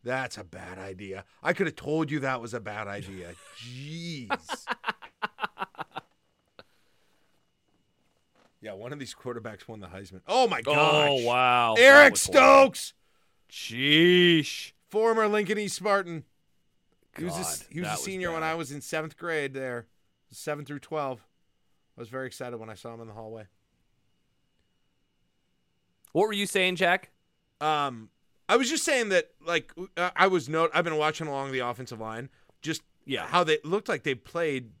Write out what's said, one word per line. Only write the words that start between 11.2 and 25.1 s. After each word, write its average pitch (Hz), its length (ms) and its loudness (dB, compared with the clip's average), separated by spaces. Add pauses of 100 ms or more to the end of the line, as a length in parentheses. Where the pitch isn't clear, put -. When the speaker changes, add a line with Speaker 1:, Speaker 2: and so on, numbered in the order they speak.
Speaker 2:
wow. 123 540 4
Speaker 1:
Eric 277 280 12
Speaker 2:
That 262 60 8
was - 160 -2
horrible. 269 480 8
Speaker 1:
Stokes. - 180 -12 (580)
Speaker 2:
Sheesh. 160 1200 4 (180)
Speaker 1:
Former 220 380 2
Lincoln 208 300 0
East 208 180 -6
Spartan. 180 480 -2 (920)
He 165 80 -8
was 170 100 -6
a 175 60 -6
s-, - 220 -6
Speaker 2:
God, - 80 -20
Speaker 1:
he 156 100 -10
was 180 60 -6
a - 20 -6
Speaker 2:
that 107 80 -2
was - 80 -8
Speaker 1:
senior 185 260 -6
when 160 100 -4
Speaker 2:
bad. 160 100 -2
Speaker 1:
I 160 40 -4
was 151 160 -8
in 143 80 -12
seventh 156 380 -8
grade 151 360 -6
there, 127 340 -8 (440)
seven 147 340 -10
through 147 140 -12
twelve. 139 440 -8 (720)
I - 60 -18
was 113 80 -16
very 131 160 -10
excited 123 320 -12
when 110 140 -14
I - 20 -16
saw 117 200 -16
him 117 80 -16
in 113 60 -16
the 107 60 -18
hallway. 110 320 -14 (2750)